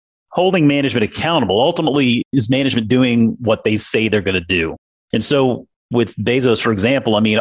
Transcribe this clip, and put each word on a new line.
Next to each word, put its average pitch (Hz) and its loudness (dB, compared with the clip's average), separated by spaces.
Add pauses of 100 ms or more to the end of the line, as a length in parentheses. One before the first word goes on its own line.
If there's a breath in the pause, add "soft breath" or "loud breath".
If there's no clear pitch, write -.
(300)
holding 180 2
management 139 0
accountable. 117 -2
Ultimately, 139 0 (100)
is 120 0
management 131 0
doing 120 2
what 110 -2
they 107 0
say 110 -2
they're 104 0
gonna 95 -2
do? 85 -4 (360)
And 113 -2
so 135 0 (240)
with 117 0
Bezos, 120 0
for 117 0
example, 110 0
I 107 2
mean, 107 2